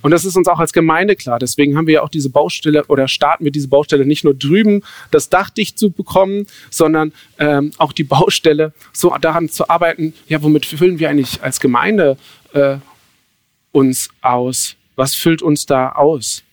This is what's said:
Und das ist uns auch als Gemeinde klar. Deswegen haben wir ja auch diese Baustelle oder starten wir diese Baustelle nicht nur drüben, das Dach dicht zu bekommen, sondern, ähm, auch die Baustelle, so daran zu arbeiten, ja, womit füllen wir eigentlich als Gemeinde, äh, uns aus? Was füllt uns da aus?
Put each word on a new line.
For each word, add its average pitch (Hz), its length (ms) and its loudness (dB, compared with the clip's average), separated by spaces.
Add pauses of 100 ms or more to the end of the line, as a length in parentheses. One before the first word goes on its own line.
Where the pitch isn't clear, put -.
Und 147 120 0
das 165 120 2
ist 185 120 -2
uns 180 100 2
auch 170 140 0
als 165 120 -2
Gemeinde 165 440 2
klar. 120 240 -4
Deswegen 143 360 0
haben 160 120 0
wir 156 60 4
ja 151 80 4
auch 151 60 -6
diese 139 220 -4
Baustelle 151 540 0
oder 135 240 0
starten 151 340 -2
wir 151 80 -2
diese 143 160 -6
Baustelle 139 400 2
nicht 147 160 -2
nur 147 100 4
drüben, 196 520 2 (260)
das 147 180 0
Dach 180 220 0
dicht - 260 -6
zu 208 140 0
bekommen, 196 560 -2 (240)
sondern, 156 420 0 (260)
ähm, 147 400 0
auch 151 140 0
die 156 120 -4
Baustelle, 156 680 0 (200)
so - 280 0
daran 160 280 -2
zu - 200 -6
arbeiten, 165 460 -2 (140)
ja, 156 120 -2
womit 151 260 2
füllen 170 340 0
wir 156 100 -2
eigentlich 143 320 -2
als 131 160 -6
Gemeinde, 143 580 2 (360)
äh, 139 240 0 (960)
uns 135 360 2 (120)
aus? 123 560 -4 (180)
Was 135 220 -2
füllt 165 260 0
uns 151 240 0
da 131 240 0
aus? 143 640 -2